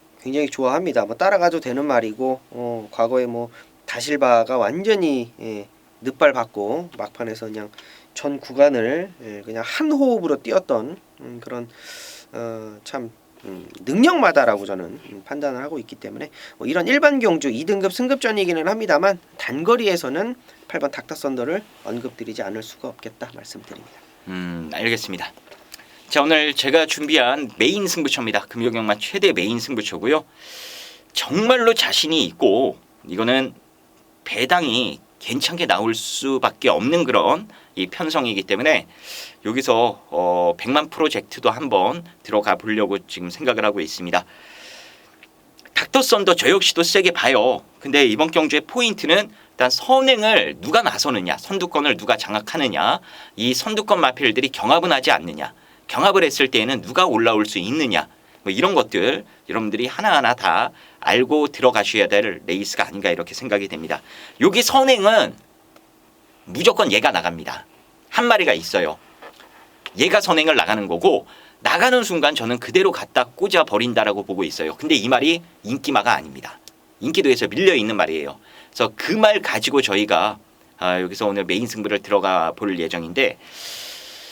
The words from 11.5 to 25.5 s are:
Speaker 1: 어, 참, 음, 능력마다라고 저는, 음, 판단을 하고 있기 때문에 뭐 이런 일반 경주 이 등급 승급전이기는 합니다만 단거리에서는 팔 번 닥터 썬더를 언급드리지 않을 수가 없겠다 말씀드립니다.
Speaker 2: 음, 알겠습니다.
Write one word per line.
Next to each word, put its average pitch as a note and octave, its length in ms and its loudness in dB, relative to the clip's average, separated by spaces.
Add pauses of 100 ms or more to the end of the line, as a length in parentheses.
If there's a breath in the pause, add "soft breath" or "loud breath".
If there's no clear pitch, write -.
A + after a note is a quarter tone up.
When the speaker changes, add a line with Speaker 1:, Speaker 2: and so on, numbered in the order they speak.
Speaker 1:
어, A2+ 520 -12
참, B2 260 -10 (360)
음, F#2 220 -14 (140)
능력마다라고 D3 840 4
저는, F#2+ 340 -8 (100)
음, G2+ 160 -18
판단을 C#3 380 -8
하고 D3 160 -10
있기 A#2+ 160 -14
때문에 B2 340 -14 (280 loud breath)
뭐 - 100 -10
이런 E3+ 200 -2
일반 C#4 320 4
경주 E3 300 2
이 A#2+ 140 -4
등급 F#3+ 300 0
승급전이기는 G#3+ 720 -2
합니다만 F#3+ 520 2 (180)
단거리에서는 F#3 1000 -2 (320 soft breath)
팔 D#3+ 120 -8
번 C#3 120 -4
닥터 - 240 -14
썬더를 C#3 480 -4 (220)
언급드리지 A#2 580 -10
않을 G#2 180 -8
수가 - 280 -14
없겠다 A#2 440 -16
말씀드립니다. - 580 -20 (360)
Speaker 2:
음, F2 440 -10
알겠습니다. G2 600 -6 (800 loud breath)